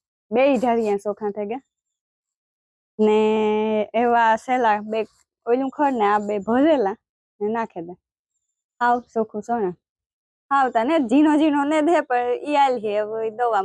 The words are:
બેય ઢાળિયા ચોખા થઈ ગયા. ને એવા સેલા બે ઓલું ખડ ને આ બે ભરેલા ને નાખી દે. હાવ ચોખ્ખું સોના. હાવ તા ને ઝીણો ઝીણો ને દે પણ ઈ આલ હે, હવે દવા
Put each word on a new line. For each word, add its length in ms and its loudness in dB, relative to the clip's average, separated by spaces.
બેય 220 4
ઢાળિયા 480 0
ચોખા 300 -4
થઈ 160 -8
ગયા. 140 -10
ને 120 4
એવા 300 2
સેલા 320 0
બે 80 -2
ઓલું 300 0
ખડ 240 0
ને 140 2
આ 140 2
બે 80 -4
ભરેલા 500 2
ને 160 -4
નાખી 320 -8
દે. 80 -16
હાવ 160 2
ચોખ્ખું 360 -4
સોના. 260 -2
હાવ 220 2
તા 160 0
ને 60 0
ઝીણો 200 4
ઝીણો 200 2
ને 160 2
દે 220 2
પણ 400 -2
ઈ 140 0
આલ 200 0
હે, 180 -4
હવે 360 -6
દવા 280 0